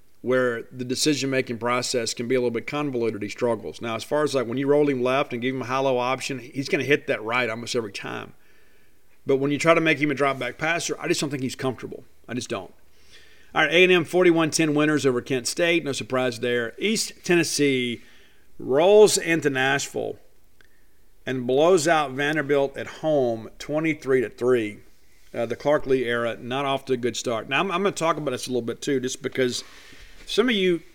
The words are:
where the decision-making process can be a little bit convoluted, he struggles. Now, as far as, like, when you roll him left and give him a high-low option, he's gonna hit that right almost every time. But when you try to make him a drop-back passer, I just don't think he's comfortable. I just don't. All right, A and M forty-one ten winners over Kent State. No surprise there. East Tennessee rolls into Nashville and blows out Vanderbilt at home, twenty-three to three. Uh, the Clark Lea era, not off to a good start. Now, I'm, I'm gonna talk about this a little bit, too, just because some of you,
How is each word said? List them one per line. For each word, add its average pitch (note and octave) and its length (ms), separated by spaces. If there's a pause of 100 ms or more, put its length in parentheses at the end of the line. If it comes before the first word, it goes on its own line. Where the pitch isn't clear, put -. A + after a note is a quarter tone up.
(220)
where B2 420
the B2+ 200
decision-making C3 760
process A#2+ 560
can A#2+ 140
be B2+ 80
a - 20
little B2 140
bit A2+ 160
convoluted, A#2+ 560
he G#2 60
struggles. G2+ 520
Now, A2+ 140
as A2+ 80
far D3+ 200
as, C3+ 120
like, B2 100
when A#2 120
you C#3 100
roll D3 220
him B2+ 120
left C3 300
and A#2+ 100
give C3 140
him C3 60
a A#2 40
high-low C3 320
option, B2+ 420
he's C3 280
gonna D3 160
hit C#3 240
that A2+ 160
right A#2 260
almost A#2 280
every A2 160
time. B2 400 (920)
But C3+ 120
when C#3 140
you C#3+ 60
try E3 160
to E3+ 60
make D#3 200
him D3 120
a C3+ 40
drop-back C3 420
passer, D#3+ 420
I D3+ 80
just E3 140
don't D#3 80
think C3 140
he's B2 120
comfortable. A2 480 (240)
I A2+ 60
just A#2+ 160
don't. G2 240 (840)
All D#3 60
right, D3+ 100
A F3 120
and F#3 100
M F3 100
forty-one E3 460
ten D#3 240
winners D3+ 320
over B2 160
Kent B2+ 260
State. E3+ 380
No C#3 80
surprise B2+ 480
there. A#2+ 360
East G#3 360 (100)
Tennessee C#3 800 (580)
rolls E3+ 580
into E3 320
Nashville C3 680 (1080)
and B2+ 220
blows D3+ 400
out D3+ 240
Vanderbilt C#3+ 640
at A2+ 120
home, B2 640 (100)
twenty-three D3 600
to G#2+ 100
three. A#2 500 (560)
Uh, A#2 120
the A#2 80
Clark C#3+ 320
Lea C3 160
era, A#2 360
not B2+ 240
off C#3 220
to C3 80
a B2 40
good A#2+ 200
start. A2+ 320
Now, C3+ 100
I'm, F#3+ 120
I'm F3 100
gonna G3 100
talk D#3+ 260
about D3+ 120
this B2+ 160
a B2+ 60
little B2 100
bit, A2+ 220
too, C#3+ 160
just B2+ 240
because B2+ 400 (640)
some A#3 200
of B3 60
you, F#3 280 (140)